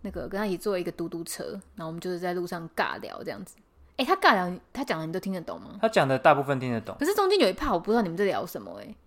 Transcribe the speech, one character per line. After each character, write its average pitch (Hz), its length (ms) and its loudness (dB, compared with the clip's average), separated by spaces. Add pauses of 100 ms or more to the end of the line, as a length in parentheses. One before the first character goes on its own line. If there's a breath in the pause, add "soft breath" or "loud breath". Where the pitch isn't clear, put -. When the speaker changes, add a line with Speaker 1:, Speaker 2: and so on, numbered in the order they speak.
Speaker 1:
那 196 100 -10
个 170 160 -8
跟 190 120 -6
他 214 80 -2
一 196 40 -2
起 180 60 0
坐 190 220 -2
一 175 40 -2
个 175 80 -4
嘟 165 160 -6
嘟 170 160 -6
车， - 380 -8 (160)
然 - 40 -12
后 160 80 -8
我 160 40 -6
们 170 80 -8
就 180 80 -6
是 180 100 -2
在 180 140 -2
路 175 140 -2
上 165 280 -8
尬 - 280 -2
聊 - 200 -12
这 - 80 -8
样 185 140 -10
子。 - 120 -18 (420)
哎， 247 60 2
他 349 120 4
尬 370 160 8
聊， 180 180 4 (220)
他 262 100 -6
讲 170 160 -2
的 160 60 -6
你 160 80 -6
都 185 80 -2
听 190 100 -4
得 185 120 -2
懂 - 180 -10
吗？ - 180 -16
Speaker 2:
他 220 80 2
讲 175 220 6
的 131 100 4
大 156 140 8
部 139 100 6
分 135 160 0
听 123 140 -2
得 113 80 0
懂。 - 180 -10
Speaker 1:
可 285 60 0
是 392 100 2
中 392 140 4
间 403 100 4
有 247 80 6
一 185 60 4
part 262 220 -2
我 170 40 2
不 196 140 0
知 - 20 4
道 240 60 4
你 196 80 0
们 165 80 -4
在 202 80 2
聊 156 220 0
什 - 140 -10
么 92 180 -14
欸。 110 180 -16 (100)